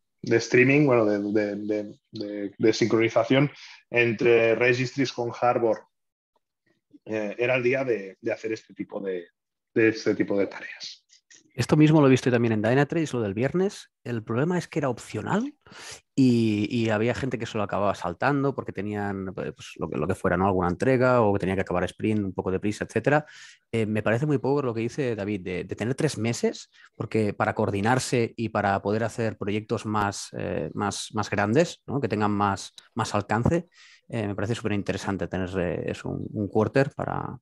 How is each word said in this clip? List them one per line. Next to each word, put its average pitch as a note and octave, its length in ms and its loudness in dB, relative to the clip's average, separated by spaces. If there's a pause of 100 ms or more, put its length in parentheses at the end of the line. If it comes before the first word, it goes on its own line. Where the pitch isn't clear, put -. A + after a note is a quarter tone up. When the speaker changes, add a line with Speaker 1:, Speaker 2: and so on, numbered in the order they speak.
(220)
Speaker 1:
de A#2+ 160 2
streaming, C3+ 480 4
bueno, A#2+ 200 4
de, G#2 140 2
de, G#2 360 0
de, G#2 440 -6 (120)
de, G#2 440 -8
de A2 180 4
sincronización A#2 760 2 (400)
entre A#2 640 4
registries B2 580 2
con A#2+ 200 -6 (100)
Harbor. A#2 440 2 (1200)
Eh, G#2+ 360 -4
era B2 160 2
el B2+ 80 0
día C3+ 200 2
de, G2+ 380 -2
de A2+ 100 -4
hacer A2 200 -6
este A2 240 -10
tipo - 240 -8
de, F#2 260 -6 (480)
de A2+ 140 6
este A2 260 2
tipo G2 240 0
de G2 80 2
tareas. - 540 -14 (540)
Speaker 2:
Esto B2+ 220 0
mismo D3+ 240 6
lo C#3 80 8
he - 20 8
visto C3 220 4
también A#2 220 2
en G#2+ 80 0
Dynatrace, C#3 520 2
lo B2 80 -2
del G2+ 120 -2
viernes. C#3+ 580 -2 (140)
El A#2 180 -6
problema C#3+ 340 -2
es D#3+ 120 -6
que - 100 -4
era C#3+ 100 0
opcional E3 640 -4 (600)
y, A2+ 540 4
y A2+ 220 0
había A2+ 220 2
gente B2+ 240 -4
que A2 80 -8
se - 120 -8
lo G#2 60 -2
acababa G2 300 0
saltando C3 600 -2
porque - 160 -8
tenían, G2+ 600 -6
pues, - 440 -10
lo E2 120 -6
que, - 80 -4
lo D2 100 -2
que F#2 80 -2
fuera, F2+ 220 0
¿no? F#2+ 80 4
Alguna F#2 240 2
entrega B2 520 4
o G2+ 120 4
que G2 60 0
tenía F#2 160 0
que F#2+ 60 -2
acabar F2+ 220 0
sprint G#2+ 400 -2
un F#2 100 -4
poco F#2+ 180 -4
deprisa, F#2+ 340 -2
etcétera. C#3 400 2 (440)
Eh, A2+ 160 0
me G#2+ 160 -2
parece A#2+ 240 2
muy D3+ 120 2
poco C#3 240 0
lo B2 120 -4
que A2+ 60 -4
dice A#2+ 340 -2
David, G2+ 300 -4
de, F2 220 -4
de G2+ 100 -8
tener A2 180 -2
tres D#3 240 -2
meses, A#2 520 -2 (260)
porque A2 380 -2
para G#2 200 0
coordinarse A2 840 0
y A2+ 100 -4
para G2+ 340 0
poder G#2+ 220 0
hacer A2 340 -4
proyectos G#2+ 480 -4
más, G#2 520 -2
eh, F2+ 360 -6
más, - 400 -4
más G#2+ 160 -4
grandes, A2 560 0
¿no? G#2+ 140 -4
Que G#2+ 80 -2
tengan G#2 240 0
más, G2+ 420 0 (220)
más A2 180 -4
alcance, A2+ 540 0 (400)
eh, A#2 180 -4
me G2+ 100 -4
parece G#2 200 -2
superinteresante G2 720 -4
tener, F#2 220 -4 (100)
eh, E2 320 -2
eso, - 180 -8
un, F#2 220 -6
un G#2 160 -4
quarter - 480 2
para, - 460 -6